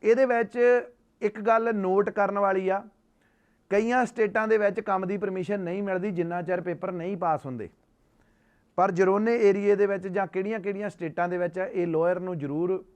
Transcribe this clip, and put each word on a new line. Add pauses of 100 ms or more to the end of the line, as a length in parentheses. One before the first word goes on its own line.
ਇਹਦੇ
ਵਿੱਚ (380)
ਇੱਕ
ਗੱਲ
ਨੋਟ
ਕਰਨ
ਵਾਲੀ
ਆ, (880)
ਕਈਆਂ
ਸਟੇਟਾਂ
ਦੇ
ਵਿੱਚ
ਕੰਮ
ਦੀ
ਪਰਮਿਸ਼ਨ
ਨਹੀਂ
ਮਿਲਦੀ
ਜਿੰਨਾ
ਚਿਰ
ਪੇਪਰ
ਨਹੀਂ
ਪਾਸ
ਹੁੰਦੇ, (1040)
ਪਰ
ਜਰੋਨੇ
ਏਰੀਏ
ਦੇ
ਵਿੱਚ
ਜਾਂ
ਕਿਹੜੀਆਂ-ਕਿਹੜੀਆਂ
ਸਟੇਟਾਂ
ਦੇ
ਵਿੱਚ
ਆ,
ਇਹ
ਲਾਇਰ
ਨੂੰ
ਜ਼ਰੂਰ (100)